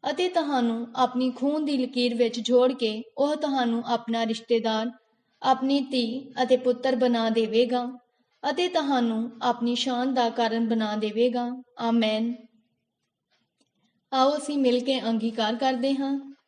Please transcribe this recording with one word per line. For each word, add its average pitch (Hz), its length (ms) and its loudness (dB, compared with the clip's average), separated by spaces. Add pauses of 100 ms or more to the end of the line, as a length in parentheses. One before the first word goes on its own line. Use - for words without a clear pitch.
(100)
ਅਤੇ 359 180 0
ਤੁਹਾਨੂੰ 254 580 0 (100)
ਆਪਣੀ 247 340 0
ਖੂਨ 294 340 -2
ਦੀ 285 120 0
ਲਕੀਰ 247 380 0
ਵਿੱਚ 233 260 0
ਜੋੜ 247 320 4
ਕੇ 226 300 -4 (160)
ਉਹ 294 180 2
ਤੁਹਾਨੂੰ 262 500 0
ਆਪਣਾ 233 400 -2
ਰਿਸ਼ਤੇਦਾਰ, 226 640 0 (520)
ਆਪਣੀ 269 380 2
ਧੀ 254 520 -4 (100)
ਅਤੇ 247 140 4
ਪੁੱਤਰ 254 400 0
ਬਣਾ 233 340 2
ਦੇਵੇਗਾ 226 560 2 (640)
ਅਤੇ 349 180 0
ਤੁਹਾਨੂੰ 247 600 0 (120)
ਆਪਣੀ 240 320 0
ਸ਼ਾਨ 254 400 -2
ਦਾ 240 160 2
ਕਾਰਨ 226 380 0
ਬਣਾ 220 280 0
ਦੇਵੇਗਾ। 233 540 0 (280)
ਆਮੇਨ। 226 560 0 (1800)
ਆਓ 269 240 4
ਅਸੀਂ 294 220 -4
ਮਿਲ 247 220 4
ਕੇ 262 200 0
ਅੰਗੀਕਾਰ 220 540 0
ਕਰਦੇ 262 400 0
ਹਾਂ। 277 400 -4 (140)